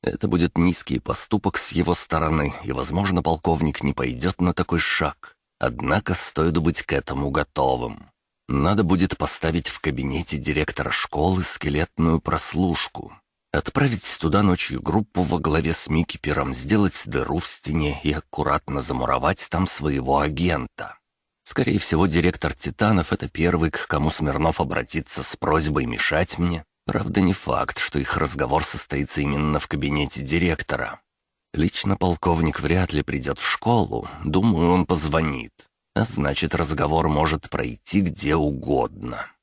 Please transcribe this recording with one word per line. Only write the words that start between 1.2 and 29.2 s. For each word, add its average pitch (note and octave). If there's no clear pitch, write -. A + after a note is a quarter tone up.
с -
его E2+
стороны, D#2
и, -
возможно, E2+
полковник D#2+
не C#2+
пойдёт C2
на F2
такой E2+
шаг. -
Однако C#2
стоит E2
быть D#2+
к -
этому C#2
готовым. B1+
Надо D#2+
будет F2+
поставить E2
в -
кабинете C#2
директора D2+
школы F2+
скелетную D#2+
прослушку. -
Отправить -
туда E2+
ночью F2+
группу F2+
во F2
главе D#2+
с -
Микипером, D2
сделать F2+
дыру B1+
в -
стене D2+
и D2+
аккуратно C#2+
замуровать C2
там F2+
своего C#2
агента. D2+
Скорее A2+
всего, F2
директор E2
Титанов — G2+
это -
первый, E2
к -
кому D2+
Смирнов D2+
обратится C2+
с -
просьбой D2+
мешать C#2+
мне. E2+
Правда, -
не F#2+
факт, -
что -
их C#2
разговор C#2+
состоится -